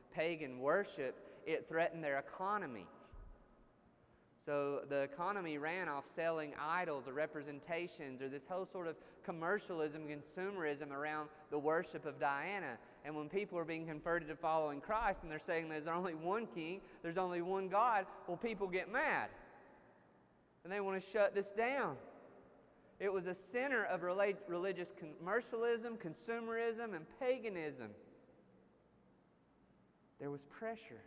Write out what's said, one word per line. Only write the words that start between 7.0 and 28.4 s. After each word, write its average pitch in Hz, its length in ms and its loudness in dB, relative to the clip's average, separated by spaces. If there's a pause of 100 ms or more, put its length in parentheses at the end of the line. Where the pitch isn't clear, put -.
or 127 60 -6
representations 151 1080 -4
or 135 80 -2
this 139 160 -6
whole 185 200 -2
sort 180 220 -6
of 156 80 -4 (280)
commercialism, 165 800 0
consumerism 151 880 -2
around 151 380 -2 (200)
the 147 100 2
worship 160 460 2
of 135 140 -4
Diana. 147 580 2 (280)
And 151 100 -4
when 151 140 -2
people 196 280 0
are 165 80 2
being 165 200 -2
converted 165 440 0
to 156 60 -2
following 156 460 2
Christ 214 420 2
and 160 80 -6
they're 156 80 -4
saying 165 300 0
there's 156 180 -2
only 175 260 0
one 185 320 0
king, 165 360 -4 (200)
there's 170 160 -2
only 175 240 2
one 190 280 0
God, 208 360 6 (220)
well, 175 100 -2
people 202 300 0
get 180 240 0
mad. 214 380 4 (1300)
And 175 80 -6
they 202 100 2
want 190 200 2
to - 80 -12
shut 202 260 6
this 196 160 2
down. 226 440 2 (1040)
It 196 120 4
was 185 160 2
a 185 60 0
center 247 520 2
of 139 160 0
rela-, 190 340 4 (120)
religious 175 500 -2
commercialism, 226 1000 0
consumerism, 226 1000 -2
and 160 100 -6 (140)
paganism. 180 720 0 (2250)